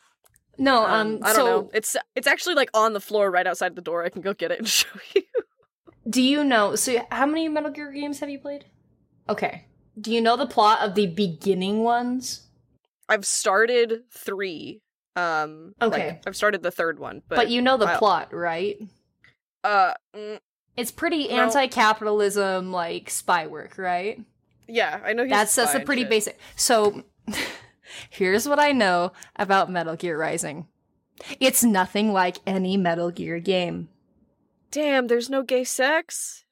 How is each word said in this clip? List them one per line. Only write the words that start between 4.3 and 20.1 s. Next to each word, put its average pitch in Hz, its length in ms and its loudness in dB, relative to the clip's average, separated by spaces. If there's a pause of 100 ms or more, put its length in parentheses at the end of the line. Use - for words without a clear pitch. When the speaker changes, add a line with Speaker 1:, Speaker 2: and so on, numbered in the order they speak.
Speaker 2:
get 170 180 -4
it 175 80 -2
and 226 80 -6
<laughs> - 140 2
show - 80 -2 (260)
you. 349 60 6 (880)
Speaker 1:
Do 254 120 2
you 285 220 4
know, 220 320 2
so 240 360 0
how 240 140 2
many 320 220 -2
Metal 302 240 -4
Gear 294 220 -12
games 294 260 -8
have 285 100 -8
you 277 100 -10
played? 285 260 -12 (640)
Okay. - 360 -6 (340)
Do 214 120 -6
you 233 80 2
know 233 160 4
the 262 100 -2
plot 220 360 4
of 185 140 -2
the 202 120 2
beginning 190 760 -2
ones? 247 640 -2 (600)
Speaker 2:
I've 208 180 0
started 226 840 2
three. 190 680 -10 (340)
Um, 160 640 -4
like, 220 140 2
Speaker 1:
Okay. 160 340 -4
Speaker 2:
I've 196 80 -10
started 202 260 0
the 175 100 -2
third 165 280 -4
one, - 300 -12
but 170 80 -4
Speaker 1:
But 233 120 2
you 240 120 0
know 262 160 4
the 214 100 4
Speaker 2:
I'll 170 120 0
Speaker 1:
plot, 185 340 2
right? 170 440 -4 (840)
Speaker 2:
Uh, 202 300 4 (220)